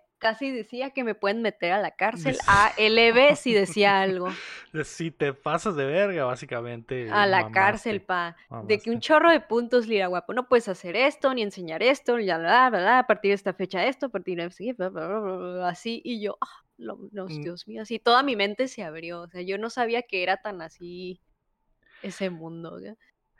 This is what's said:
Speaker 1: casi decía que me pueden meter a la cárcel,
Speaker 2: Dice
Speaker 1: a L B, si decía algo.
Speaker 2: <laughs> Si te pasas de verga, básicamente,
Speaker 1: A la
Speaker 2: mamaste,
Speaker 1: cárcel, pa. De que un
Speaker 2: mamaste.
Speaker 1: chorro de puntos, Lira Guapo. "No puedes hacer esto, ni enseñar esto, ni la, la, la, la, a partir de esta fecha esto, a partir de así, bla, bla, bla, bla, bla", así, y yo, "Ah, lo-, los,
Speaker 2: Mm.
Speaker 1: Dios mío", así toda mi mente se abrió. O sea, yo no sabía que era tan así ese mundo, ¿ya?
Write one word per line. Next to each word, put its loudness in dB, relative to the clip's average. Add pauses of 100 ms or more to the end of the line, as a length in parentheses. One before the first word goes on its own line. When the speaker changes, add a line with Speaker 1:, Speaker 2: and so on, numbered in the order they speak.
(160)
Speaker 1:
casi -2
decía -8
que -4
me -2
pueden -2
meter -2
a 2
la -2
cárcel, -2
Speaker 2:
Dice -4
Speaker 1:
a 6
L 6
B, 8
si -2
decía 4
algo. 0
Speaker 2:
<laughs> -10
Si -8
te -2
pasas -4
de 0
verga, 0
básicamente, -6
Speaker 1:
A 4
la 4
Speaker 2:
mamaste, -6
Speaker 1:
cárcel, 2
pa. -4 (260)
De 0
que -14
un -2
Speaker 2:
mamaste. -6
Speaker 1:
chorro 6
de 6
puntos, 0
Lira 0
Guapo. -4
"No -4
puedes 4
hacer -6
esto, 2
ni -2
enseñar -6
esto, 2
ni -2
la, 0
la, 4
la, 0
la, 4
a 2
partir 2
de 4
esta -4
fecha -4
esto, -4
a -2
partir -8
de -6
así, -8
bla, -6
bla, -10
bla, -4
bla, -6
bla", -6
así, -8
y -8
yo, -6
"Ah, -10 (140)
lo-, -12 (140)
los, -10
Speaker 2:
Mm. -10
Speaker 1:
Dios -12
mío", -12
así -8
toda 6
mi 0
mente 0
se -12
abrió. -12
O -18
sea, -12
yo -4
no -6
sabía -2
que -6
era 0
tan -10
así -14 (840)
ese -6
mundo, -12
¿ya? -16 (440)